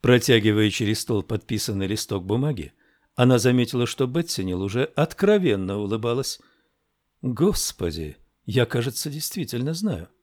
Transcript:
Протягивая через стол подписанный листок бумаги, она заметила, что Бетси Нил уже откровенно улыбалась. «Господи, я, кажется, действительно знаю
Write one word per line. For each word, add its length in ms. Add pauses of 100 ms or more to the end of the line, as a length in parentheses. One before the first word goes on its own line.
Протягивая 680
через 300
стол 220
подписанный 640
листок 380
бумаги, 480 (440)
она 220
заметила, 480
что 200
Бетси 360
Нил 200
уже 220
откровенно 960
улыбалась. 640 (800)
«Господи, 960 (300)
я, 180
кажется, 460
действительно 640
знаю 340 (140)